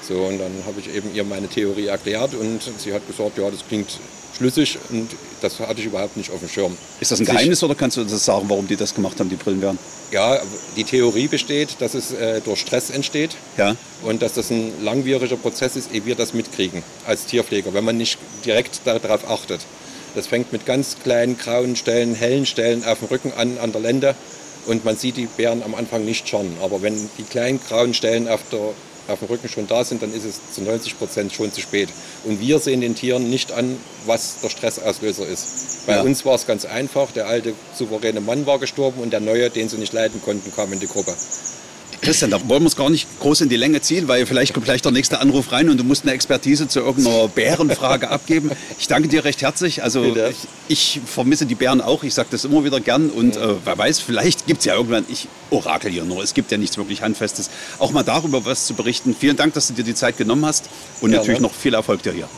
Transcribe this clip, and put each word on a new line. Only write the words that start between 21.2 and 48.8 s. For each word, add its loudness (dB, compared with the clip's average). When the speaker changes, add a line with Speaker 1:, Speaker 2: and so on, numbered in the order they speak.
Speaker 1:
grauen 0
Stellen, 2
hellen 2
Stellen 2
auf 2
dem -8
Rücken -2
an, 0
an -2
der -2
Lende. 2
Und 0
man 2
sieht -4
die -4
Bären 0
am -6
Anfang -2
nicht -2
schon. -2
Aber -2
wenn 0
die -10
kleinen -2
grauen 2
Stellen 2
auf 2
der, -2
auf -2
dem -6
Rücken -4
schon -6
da 2
sind, -4
dann -4
ist -6
es -8
zu -6
neunzig -2
Prozent -2
schon -4
zu -8
spät. -2
Und -2
wir 4
sehen 2
den 0
Tieren 0
nicht -2
an, -2
was 0
der -4
Stressauslöser -2
ist. -8
Bei 4
Speaker 2:
Ja. 4
Speaker 1:
uns 2
war 6
es 0
ganz 0
einfach. -2
Der -2
alte, 0
souveräne 0
Mann 0
war 4
gestorben -2
und -2
der 0
neue, 2
den -2
sie -6
nicht -4
leiden 0
konnten, -4
kam -2
in -4
die -4
Gruppe. -4
Speaker 2:
Christian, 2
da 2
wollen 6
wir 8
es 4
gar 4
nicht 2
groß 4
in 4
die 4
Länge 4
ziehen, 2
weil 4
vielleicht 2
kommt -2
gleich 2
der 4
nächste 2
Anruf 4
rein 6
und 6
du 2
musst 4
eine 2
Expertise 2
zu 2
irgendeiner 6
Bärenfrage 2
<laughs> -
abgeben. 2
Ich -2